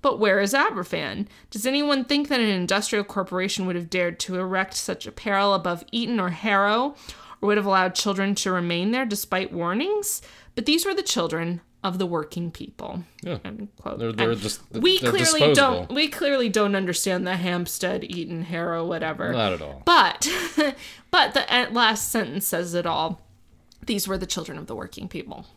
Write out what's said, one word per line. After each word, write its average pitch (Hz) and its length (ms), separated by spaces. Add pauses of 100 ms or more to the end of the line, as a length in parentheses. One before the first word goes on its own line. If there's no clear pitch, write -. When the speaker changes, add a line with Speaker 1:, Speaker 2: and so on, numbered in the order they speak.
Speaker 1:
But 269 180
where 202 220
is 196 120
Aberfan? 196 720 (220)
Does 214 160
anyone 277 380
think 285 240
that 254 140
an 220 80
industrial 202 560
corporation 185 600
would 175 120
have 170 120
dared 175 320
to 185 160
erect 185 360
such - 340
a - 60
peril 202 400
above 175 400
Eton 233 260
or 185 100
Harrow, 208 640 (460)
or 202 60
would 208 100
have 202 80
allowed 185 300
children 196 400
to 190 160
remain 175 400
there 254 140
despite 202 480
warnings? 254 680 (340)
But 233 100
these 320 200
were 392 80
the 381 100
children 170 580 (240)
of 185 140
the 190 60
working 170 460
people." - 540 (160)
Speaker 2:
Yeah. 175 240
Speaker 1:
End 208 240 (100)
quote. - 200
Speaker 2:
They're, 113 120
they're 113 200
Speaker 1:
And 107 100
Speaker 2:
just, 107 180 (120)
Speaker 1:
we 359 280
Speaker 2:
they're - 120
Speaker 1:
clearly 330 280
Speaker 2:
disposable. 302 140 (320)
Speaker 1:
don't, - 80
we 302 160
clearly 277 400
don't 202 260
understand 185 500
the 185 120
Hampstead, 175 680
Eton, 170 400
Harrow, 170 420
whatever. 160 460
Speaker 2:
Not 104 220
at 80 80
all. 71 240
Speaker 1:
But, 294 420 (300)
<laughs> 285 180 (360)
but 359 220
the 277 160
e-, 247 220
last 220 400
sentence 196 340
says 175 280
it 175 120
all. 160 360 (640)
"These 202 200
were 190 120
the 180 80
children 160 320
of 151 100
the - 80
working - 320
people." - 380 (120)